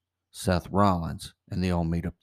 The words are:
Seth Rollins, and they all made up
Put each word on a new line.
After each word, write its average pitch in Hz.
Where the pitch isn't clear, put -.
Seth -
Rollins, 87
and 90
they 92
all 87
made 82
up 85